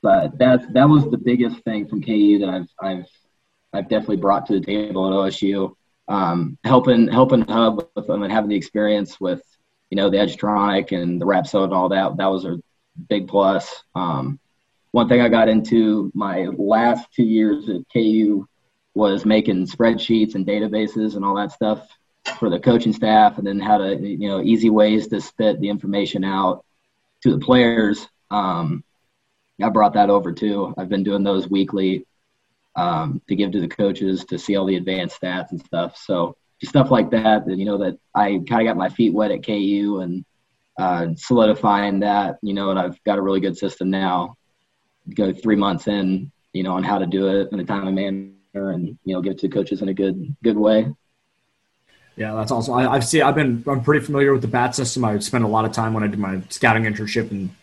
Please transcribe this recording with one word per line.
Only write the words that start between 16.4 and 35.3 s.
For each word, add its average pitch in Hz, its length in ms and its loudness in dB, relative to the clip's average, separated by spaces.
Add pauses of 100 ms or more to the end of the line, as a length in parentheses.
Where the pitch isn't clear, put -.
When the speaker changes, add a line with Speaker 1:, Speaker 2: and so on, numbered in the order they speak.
Speaker 1:
last 113 580 2
two 123 80 2
years 110 460 2
at 87 200 -6
K 117 120 0
U 107 460 2 (460)
was 98 320 0
making 104 420 2
spreadsheets 113 680 0
and 95 100 -4
databases 107 680 -2
and 98 100 -6
all 98 100 0
that 101 180 -6
stuff 107 360 -4 (480)
for 110 120 0
the 85 100 -2
coaching 117 340 2
staff, 107 440 4
and 101 100 -6
then 98 120 -4
how 104 180 2
to, 98 180 0
you 98 320 -6
know, 98 140 -2
easy 113 280 4
ways 107 380 4
to 104 120 -2
spit 104 400 0
the 101 100 -2
information 98 540 -2
out 95 400 -2 (580)
to 120 100 4
the 147 80 0
players. 117 680 2 (220)
Um, 85 540 -2 (800)
I 107 80 2
brought 107 240 4
that 104 160 4
over 92 220 2
too. 101 460 -4
I've 92 120 -10
been 98 140 -2
doing 98 200 -2
those 95 260 -2
weekly, 95 560 0 (680)
um, 78 520 -2
to 95 80 -2
give 98 160 -2
to 98 100 -2
the 87 60 -4
coaches 95 580 -2
to 90 120 -8
see 98 180 -4
all 95 100 0
the 95 120 0
advanced 90 440 -6
stats 90 300 -6